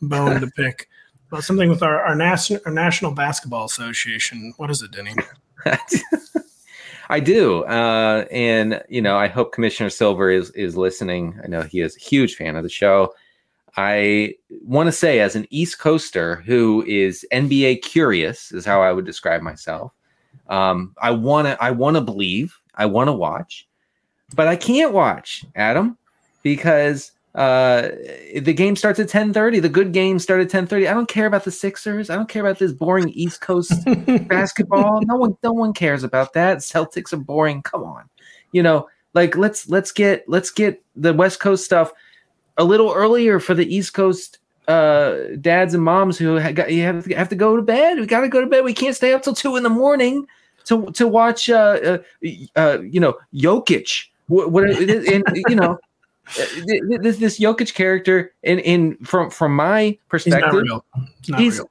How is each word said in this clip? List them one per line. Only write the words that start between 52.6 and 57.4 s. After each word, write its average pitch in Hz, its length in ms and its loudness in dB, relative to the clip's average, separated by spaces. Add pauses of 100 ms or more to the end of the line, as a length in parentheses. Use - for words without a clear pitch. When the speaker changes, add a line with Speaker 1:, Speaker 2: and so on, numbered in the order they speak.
Speaker 2:
you 123 180 -2
know, 151 160 4 (180)
Jokic. 170 720 0 (220)
What, 170 240 2
what 196 180 4
it 185 180 2
is, 202 240 2
and, 196 120 2 (260)
you 240 60 4
know, 175 240 2 (240)
<laughs> - 240 -20 (120)
uh, 127 60 0
th-, 170 440 -4
th-, 226 120 -2
this, 214 160 0
this 220 220 -2
Jokic 220 340 0